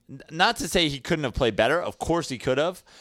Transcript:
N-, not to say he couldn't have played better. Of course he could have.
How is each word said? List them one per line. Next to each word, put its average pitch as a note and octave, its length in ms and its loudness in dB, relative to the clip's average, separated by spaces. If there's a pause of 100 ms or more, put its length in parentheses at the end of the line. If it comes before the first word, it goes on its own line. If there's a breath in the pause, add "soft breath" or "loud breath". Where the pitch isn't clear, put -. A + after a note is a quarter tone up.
N-, C3+ 220 -16
not F#3+ 280 2
to A#3 100 -4
say E3+ 200 2
he C#3 120 -4
couldn't D#3 240 -2
have A2+ 100 -4
played A2+ 220 2
better. C#3 260 4
Of G#2 160 -8
course E3 320 0
he B2 80 -6
could B2+ 200 0
have. F3 240 -2 (180 loud breath)